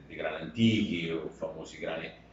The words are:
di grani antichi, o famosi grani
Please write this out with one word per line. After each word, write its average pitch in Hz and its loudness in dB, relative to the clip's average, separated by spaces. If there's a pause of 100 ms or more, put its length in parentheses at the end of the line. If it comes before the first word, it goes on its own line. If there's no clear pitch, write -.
di 80 -12
grani 80 -4
antichi, 87 4
o 76 -2
famosi 80 -8
grani 82 -4 (240)